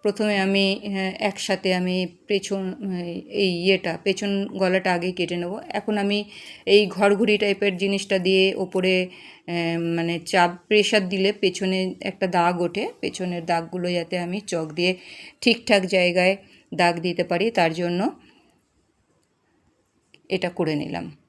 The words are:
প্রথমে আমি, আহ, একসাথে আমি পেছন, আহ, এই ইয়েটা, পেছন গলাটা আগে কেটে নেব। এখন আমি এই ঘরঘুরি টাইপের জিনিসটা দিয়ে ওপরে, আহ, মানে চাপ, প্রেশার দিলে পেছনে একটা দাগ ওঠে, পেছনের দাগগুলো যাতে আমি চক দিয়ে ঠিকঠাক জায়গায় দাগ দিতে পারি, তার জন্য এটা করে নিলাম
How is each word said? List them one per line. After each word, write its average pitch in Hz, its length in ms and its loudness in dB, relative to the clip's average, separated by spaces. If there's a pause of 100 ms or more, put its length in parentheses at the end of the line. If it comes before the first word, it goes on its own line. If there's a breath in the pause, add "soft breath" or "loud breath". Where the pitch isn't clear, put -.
প্রথমে 208 380 0
আমি, 196 440 2
আহ, 208 120 -6 (240)
একসাথে 190 540 -2
আমি 180 340 0 (200)
পেছন, 196 460 -2
আহ, 185 300 -6 (260)
এই 185 340 0
ইয়েটা, 185 400 2
পেছন 196 440 -2
গলাটা 190 460 0
আগে 175 180 -2
কেটে 175 260 -4
নেব। 175 220 -6 (100)
এখন 208 280 -4
আমি 202 260 0 (420 loud breath)
এই 202 200 8
ঘরঘুরি 202 520 4
টাইপের 202 400 0
জিনিসটা 196 420 0
দিয়ে 190 360 4
ওপরে, 185 540 0 (380 loud breath)
আহ, 170 320 -2
মানে 170 400 -2
চাপ, 175 380 2 (100)
প্রেশার 208 420 2
দিলে 196 240 0
পেছনে 185 680 0
একটা 190 260 -4
দাগ 175 340 2
ওঠে, 196 300 -2 (100)
পেছনের 175 440 -6
দাগগুলো 175 460 -4
যাতে 175 280 -4
আমি 175 220 -6
চক 160 340 -4
দিয়ে 180 200 2 (460 loud breath)
ঠিকঠাক 220 440 4
জায়গায় 180 520 2 (360 soft breath)
দাগ 170 260 2
দিতে 175 240 -2
পারি, 175 280 0
তার 165 220 2
জন্য 175 360 -2 (2250 soft breath)
এটা 185 200 0
করে 160 260 -2
নিলাম - 420 -6 (100)